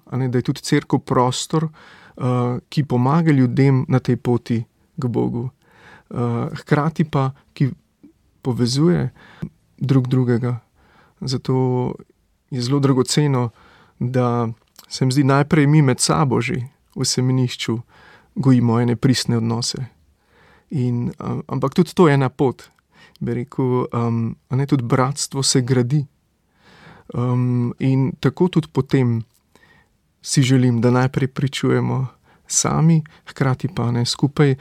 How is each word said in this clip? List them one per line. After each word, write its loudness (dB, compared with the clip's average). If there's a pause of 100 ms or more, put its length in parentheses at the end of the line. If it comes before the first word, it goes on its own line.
a -8
ne, -2
da 0
je -2
tudi -4
cerkev 0
prostor, 0 (480)
eh, -14 (460)
ki -2
pomaga 2
ljudem 4
na 4
tej -2
poti -2 (320)
k -6
Bogu. -4 (600)
Eh, -4
hkrati -2
pa, -2 (220)
ki -2 (720)
povezuje 0 (680)
drug 0
drugega. 0 (600)
Zato -2 (560)
je -6
zelo 0
dragoceno, 2 (480)
da 0 (400)
se -2
mi 0
zdi 2
najprej 4
mi 6
med 2
sabo 0
že -4 (420)
v -4
semenišču -2 (560)
gojimo 4
ene 0
pristne 0
odnose. -4 (840)
In, -2
am-, -6
ampak -4
tudi 2
to 6
je 4
ena 2
pot, -2 (580)
bi -4
rekel, -2
em, -2 (140)
a -4
ne, 0
tudi 0
bratstvo -2
se 0
gradi. 0 (1120)
Em, -2
in 0
tako 2
tudi 0
potem 0 (1000)
si 0
želim, 2
da 4
najprej 0
pričujemo -2 (400)
sami, 2 (280)
hkrati -2
pa, -2
ne, -2
skupaj 0